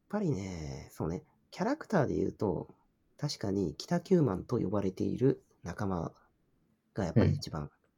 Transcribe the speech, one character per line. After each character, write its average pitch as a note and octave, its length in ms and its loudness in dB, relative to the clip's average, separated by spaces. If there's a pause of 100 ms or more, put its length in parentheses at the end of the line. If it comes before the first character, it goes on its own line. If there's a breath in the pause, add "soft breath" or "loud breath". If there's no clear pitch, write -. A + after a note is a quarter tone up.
ぱ G3+ 100 -2
り F#3 120 0
ね、 E2 600 -6
そ - 160 -4
う - 20 0
ね、 F2 140 -4 (280)
キ - 100 -8
ャ F#3 40 0
ラ C4+ 100 0
ク - 120 -14
タ F3 160 2
ー A2 40 2
で F2 80 -2
言 F2+ 120 2
う F#2+ 40 -2
と、 F2+ 380 -2 (480)
確 - 220 -6
か G2+ 120 -4
に F#2+ 260 0
北 F3 240 -2
九 F3+ 200 4
万 G2 220 2
と A#2+ 160 -2
呼 F#2 100 -2
ば G2+ 120 0
れ F#2+ 100 0
て G2+ 120 -4
い G2 140 -2
る B2 260 2 (200)
仲 F2 240 -4
間 F2 240 -2 (840)
が F#2+ 120 -2
や D#2+ 60 -2
っ - 20 -10
ぱ G#2 120 6
り G2 80 6
一 - 160 -4
番 D2+ 200 -6 (280)